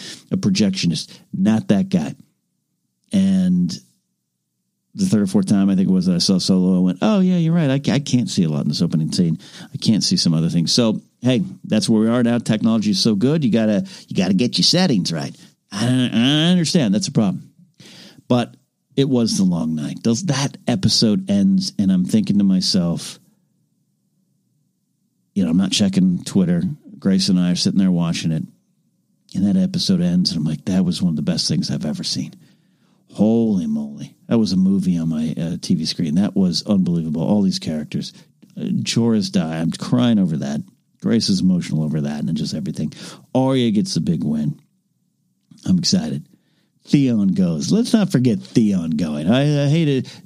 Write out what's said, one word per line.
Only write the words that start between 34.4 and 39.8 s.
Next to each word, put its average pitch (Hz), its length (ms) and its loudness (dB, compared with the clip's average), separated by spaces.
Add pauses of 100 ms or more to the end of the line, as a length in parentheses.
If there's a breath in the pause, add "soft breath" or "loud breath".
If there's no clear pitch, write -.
a 92 40 0
movie 92 420 2
on 82 100 -2
my, 78 300 -4
uh, 85 220 -6
T - 140 -2
V 78 120 -2
screen. 80 300 -4
That 98 180 0
was 92 320 0
unbelievable. 85 560 -2
All 104 180 2
these 95 180 0
characters. - 540 -8 (440 loud breath)
Uh, - 60 -12
Jorah's 113 680 0
die. 82 280 -2
I'm 82 120 -2
crying 123 480 0